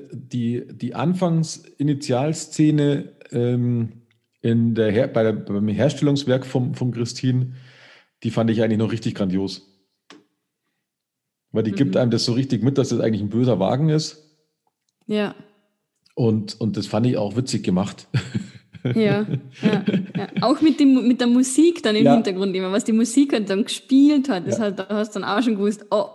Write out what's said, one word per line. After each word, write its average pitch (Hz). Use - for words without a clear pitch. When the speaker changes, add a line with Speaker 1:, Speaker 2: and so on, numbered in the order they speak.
Speaker 1:
die, 120
die -
Anfangsinitialszene, 151
ähm, 120
in 117
der 110
Her-, 117
bei 113
der, 110
beim 101
Herstellungswerk 131
vom, 123
vom 127
Christine, 127
die 113
fand 113
ich 113
eigentlich 110
noch 107
richtig 110
grandios. 95
Weil 110
die 107
gibt 127
Speaker 2:
Mhm. 127
Speaker 1:
einem 120
das 117
so 120
richtig 123
mit, 135
dass 127
das 117
eigentlich 110
ein 101
böser 117
Wagen 123
ist. -
Speaker 2:
Ja. 208
Speaker 1:
Und, 110
und 107
das 104
fand 110
ich 123
auch 101
witzig 117
gemacht. -
<laughs> 139
Speaker 2:
Ja, 208
ja, 214
ja. 196
Auch 262
mit 311
dem, 262
mit 240
der 240
Musik 262
dann 214
im 214
Speaker 1:
Ja. -
Speaker 2:
Hintergrund 196
immer, 185
was 202
die 226
Musik 240
halt 202
dann 196
gespielt 269
hat, 180
das 214
Speaker 1:
Ja. 220
Speaker 2:
hat, 196
da 190
hast 214
du 196
dann -
auch 208
schon 226
gewusst, 202
oh, 202